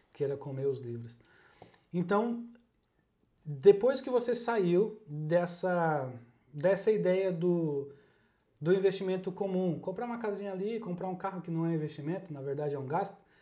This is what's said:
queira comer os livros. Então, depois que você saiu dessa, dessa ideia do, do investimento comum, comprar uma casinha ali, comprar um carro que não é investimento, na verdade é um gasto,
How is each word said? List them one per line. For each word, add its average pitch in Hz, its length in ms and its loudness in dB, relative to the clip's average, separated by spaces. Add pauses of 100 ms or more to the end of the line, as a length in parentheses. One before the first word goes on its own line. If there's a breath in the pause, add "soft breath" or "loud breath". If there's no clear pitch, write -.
(120)
queira 143 240 -2
comer 135 300 -6
os 127 160 -2
livros. 120 340 -10 (800 loud breath)
Então, 202 560 0 (960)
depois 196 560 6
que - 80 -8
você 247 240 2
saiu 214 760 2
dessa, 160 1040 0 (400)
dessa 185 400 2
ideia 185 400 4
do, 165 600 0 (680 loud breath)
do 165 140 4
investimento 190 580 0
comum, 185 480 0
comprar 226 280 -6
uma 240 100 -6
casinha 202 340 -4
ali, 202 280 -4
comprar 180 300 -6
um 180 60 -6
carro 185 280 -6
que 170 80 -8
não 165 160 0
é 165 80 0
investimento, 151 580 -6
na 135 80 -10
verdade 143 320 -2
é 143 60 -4
um 131 80 -8
gasto, 180 300 -2 (240 soft breath)